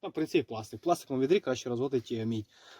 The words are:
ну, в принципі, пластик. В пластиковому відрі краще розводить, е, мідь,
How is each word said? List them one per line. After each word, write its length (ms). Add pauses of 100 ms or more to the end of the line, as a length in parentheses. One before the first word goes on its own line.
ну, 60
в 40
принципі, 300
пластик. 380
В 20
пластиковому 400
відрі 180
краще 280
розводить, 440
е, 140
мідь, 200 (340)